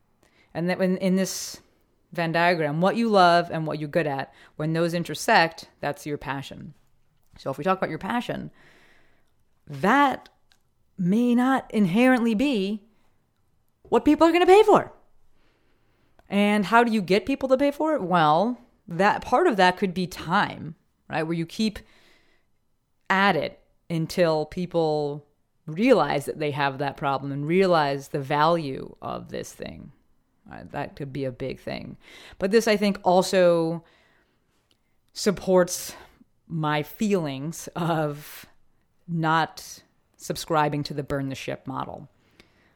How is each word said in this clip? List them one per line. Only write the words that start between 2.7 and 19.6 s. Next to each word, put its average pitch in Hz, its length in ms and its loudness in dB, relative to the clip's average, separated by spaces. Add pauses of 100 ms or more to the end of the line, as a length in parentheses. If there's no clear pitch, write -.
what 185 160 2
you 233 120 0
love 175 420 6
and 160 160 -4
what 151 120 -4
you're 151 100 -8
good 156 180 0
at, 139 280 -6 (220)
when 160 180 -4
those 165 180 0
intersect, 170 760 0 (120)
that's 143 260 -6
your 147 120 -6
passion. 139 560 -10 (640)
So - 120 -8
if 135 60 -8
we 147 80 -8
talk 185 140 0
about 139 120 -4
your 156 80 -8
passion, 196 520 -6 (1160)
that 233 640 0 (680)
may 220 360 2
not 254 360 0
inherently 233 640 2
be 208 480 -2 (1040)
what 240 200 0
people 302 220 6
are 330 60 4
gonna 349 120 2
pay 381 180 10
for. 392 300 4 (1400)
And 202 360 2
how 196 180 4
do 233 80 0
you 220 80 0
get 185 240 0
people 180 240 -4
to 262 80 6
pay 277 140 2
for 311 240 -2
it? 269 80 -2
Well, 175 560 2 (280)
that 190 380 0
part 294 220 2
of 254 100 2
that 180 220 4